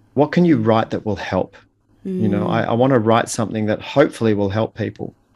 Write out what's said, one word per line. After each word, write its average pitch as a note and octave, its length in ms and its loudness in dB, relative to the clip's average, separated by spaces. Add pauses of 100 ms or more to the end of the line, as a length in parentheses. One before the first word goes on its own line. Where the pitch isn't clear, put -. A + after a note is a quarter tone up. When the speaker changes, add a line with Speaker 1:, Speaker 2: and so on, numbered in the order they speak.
(140)
Speaker 1:
What D3 180 2
can F3 120 4
you D#3 140 4
write A2 320 2
that - 140 -6
will G#2 120 -4
help?" - 400 -4 (480)
You F#3+ 240 -2
know, - 180 -2
Speaker 2:
Mm. - 40 -4
Speaker 1:
I, A2+ 140 0
I - 80 -2
wanna B2+ 260 2
write A2 300 2
something G#2+ 380 -4
that G#2 160 -2
hopefully A#2 500 2
will G2+ 160 0
help A2 260 -4
people. - 400 -8 (220)